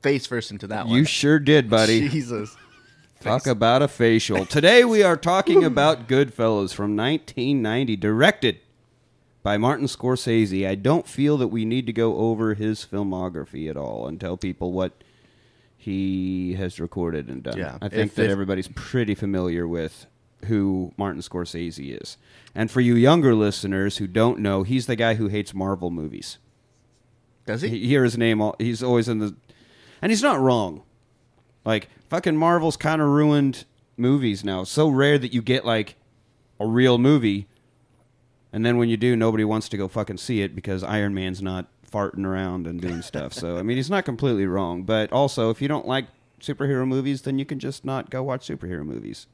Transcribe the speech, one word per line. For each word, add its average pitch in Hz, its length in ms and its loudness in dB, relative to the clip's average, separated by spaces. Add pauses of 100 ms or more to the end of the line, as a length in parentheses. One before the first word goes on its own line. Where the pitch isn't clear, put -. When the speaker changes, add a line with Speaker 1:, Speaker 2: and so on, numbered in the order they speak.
Speaker 1:
face 139 240 0
first 117 240 -6
into 104 160 -12
that 107 200 -6
Speaker 2:
You 113 100 4
Speaker 1:
one. 147 80 6
Speaker 2:
sure 147 340 4
did, 143 280 4
buddy. 110 420 4
Speaker 1:
Jesus. 120 460 -6 (640)
Speaker 2:
Talk 117 220 -2
Speaker 3:
Face 135 80 0
Speaker 2:
about 113 300 4
a 147 60 2
facial. 113 580 2
Today 185 380 6
we 220 180 4
are 180 140 6
talking 180 480 4
Speaker 1:
<laughs> - 0 -
Speaker 2:
about 143 460 2
Goodfellas 113 640 2
from 104 220 -2
nineteen 135 680 -2
ninety, 113 340 0
directed 110 640 2 (840)
by 104 160 0
Martin 127 300 0
Scorsese. 113 800 0
I 98 80 -2
don't 127 320 0
feel 147 300 0
that 127 100 0
we 110 160 -4
need 120 220 -2
to 117 80 -6
go 113 240 0
over 110 360 0
his 107 320 -4
filmography 92 840 -8
at 73 80 -8
all 60 300 -8
and 80 120 -10
tell 92 160 -8
people 92 380 -6
what 92 180 -4 (840)
he 95 800 -4
has 92 240 -8
recorded 82 500 -6
and 65 140 -12
done. 62 140 -8
Speaker 1:
Yeah. 76 240 -8
Speaker 2:
I 104 80 -6
think 107 220 -2
Speaker 1:
If, - 40 -14
Speaker 2:
that 110 100 0
Speaker 1:
if 101 60 0
Speaker 2:
everybody's 95 380 -2
pretty 110 460 -2
familiar 90 520 -2
with 82 380 -6 (420)
who 98 500 0
Martin 95 240 -4
Scorsese 82 800 -8
is. - 160 -16 (360)
And 110 160 -2
for 127 120 2
you 120 140 6
younger 135 400 6
listeners 98 600 0
who 101 100 -6
don't 110 320 2
know, 98 240 0
he's 120 220 -2
the 123 120 -2
guy 113 180 2
who 110 120 -2
hates 104 260 -4
Marvel 95 360 -4
movies. 78 480 -10 (1080)
Speaker 1:
Does 113 160 -6
he? 110 160 -4
Speaker 2:
You 104 100 -4
hear 131 160 4
his 120 140 2
name, 113 240 2
all, 107 180 0
he's 117 240 -2
always 120 260 4
in 110 100 -2
the, 104 160 -4 (640)
and 196 100 0
he's 214 120 0
not 269 180 2
wrong. 110 420 0 (840)
Like, 110 240 -2 (200)
fucking 170 260 0
Marvel's 165 420 2
kinda 156 280 0
ruined 143 580 4 (340)
movies 120 460 0
now. 95 180 -4
It's 95 100 -8
so 156 180 2
rare 143 280 4
that 127 160 -4
you 120 80 0
get, 127 240 0
like, 110 300 0 (640)
a 107 80 -2
real 123 300 6
movie, 117 500 4 (1040)
and 110 140 -2
then 120 120 4
when 117 120 4
you 113 80 2
do, 120 180 2
nobody 110 300 2
wants 110 240 -2
to 107 80 -8
go 98 100 -4
fucking 101 300 -6
see 110 240 -4
it 98 140 -4
because 92 280 -6
Iron 104 300 -2
Man's 92 280 -6
not 92 260 -6 (220)
farting 98 360 -4
around 92 420 -4
and 85 140 -8
doing 87 200 -6
stuff. 71 320 -10
So, 85 240 -6
I 90 60 -6
mean, 117 140 -2
he's 131 120 -4
not 196 140 0
completely 117 420 -2
wrong, 90 380 -4
but 107 300 0
also, 131 360 0
if 110 120 -4
you 139 80 -2
don't 147 180 -4
like 131 200 -4 (340)
superhero 139 440 -2
movies, 131 360 -2
then 135 180 -4
you 139 60 -4
can 135 140 -8
just 131 260 -10
not 135 240 -8
go 127 140 -6
watch 135 220 -6
superhero 85 400 -10
movies. 57 480 -12